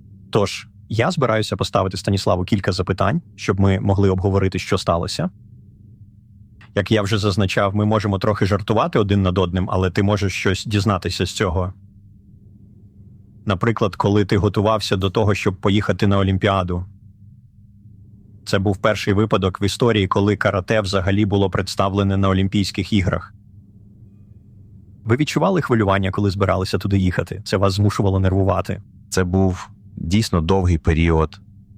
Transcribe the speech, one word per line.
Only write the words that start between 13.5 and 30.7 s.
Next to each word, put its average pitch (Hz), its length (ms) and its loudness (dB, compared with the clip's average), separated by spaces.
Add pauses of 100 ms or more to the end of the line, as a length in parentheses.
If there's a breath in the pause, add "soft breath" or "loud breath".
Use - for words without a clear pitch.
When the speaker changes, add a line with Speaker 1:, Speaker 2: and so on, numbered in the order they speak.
Speaker 1:
коли 104 300 2
ти 104 120 0
готувався 104 580 0
до 95 140 0
того, 104 240 2
щоб 95 220 -2
поїхати 101 520 0
на 98 100 2
Олімпіаду. 95 680 0 (1600)
Це 101 140 0
був 95 180 0
перший 107 360 0
випадок 98 480 0
в - 20 -8
історії, 107 440 2
коли 101 280 2
карате 101 460 0
взагалі 98 440 0
було 98 240 2
представлене 98 680 0
на 98 120 2
Олімпійських 95 640 0
іграх. - 400 -2 (1700)
Ви 107 120 0
відчували 151 460 0
хвилювання, 98 500 2
коли 101 180 0
збиралися 95 480 0
туди 98 200 0
їхати? 92 480 -2
Це - 120 -2
вас 95 160 2
змушувало 101 460 0
нервувати? 95 600 0 (280)
Speaker 2:
Це 92 140 0
був 92 460 0 (280)
дійсно 95 440 0
довгий 90 360 2